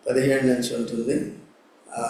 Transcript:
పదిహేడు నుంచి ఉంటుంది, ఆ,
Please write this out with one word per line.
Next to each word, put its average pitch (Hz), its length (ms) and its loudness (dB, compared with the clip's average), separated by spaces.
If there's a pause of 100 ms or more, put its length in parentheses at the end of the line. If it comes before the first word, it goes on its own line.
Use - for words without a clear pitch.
పదిహేడు 131 360 4
నుంచి 120 300 2
ఉంటుంది, 117 580 -2 (600)
ఆ, 117 160 -6